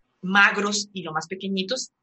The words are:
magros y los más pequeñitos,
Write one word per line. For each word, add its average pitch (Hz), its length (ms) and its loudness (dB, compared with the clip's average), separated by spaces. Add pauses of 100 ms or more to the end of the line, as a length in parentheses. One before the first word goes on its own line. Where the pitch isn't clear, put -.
(220)
magros 202 720 2
y 185 100 -10
los 160 120 -8
más 156 120 -4
pequeñitos, 190 680 -6 (100)